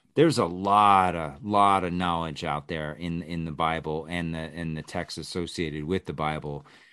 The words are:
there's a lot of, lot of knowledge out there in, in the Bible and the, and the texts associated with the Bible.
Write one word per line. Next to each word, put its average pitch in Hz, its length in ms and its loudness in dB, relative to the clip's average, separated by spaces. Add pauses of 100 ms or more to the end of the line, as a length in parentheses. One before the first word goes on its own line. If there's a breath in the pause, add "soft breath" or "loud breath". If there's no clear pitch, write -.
(140)
there's 143 240 4
a 104 80 4
lot 95 680 6
of, 76 280 -6
lot 101 400 4
of 85 80 -2
knowledge 85 520 -2
out 76 240 -4
there 78 240 -6
in, 85 300 -6
in 82 220 -6
the 80 80 -6
Bible 80 560 -2
and 85 260 -4
the, 82 40 -6
and 80 380 -6
the 76 60 -8
texts - 360 -8
associated 80 640 -6
with 92 220 -2
the 85 80 -6
Bible. 73 500 -4 (280 soft breath)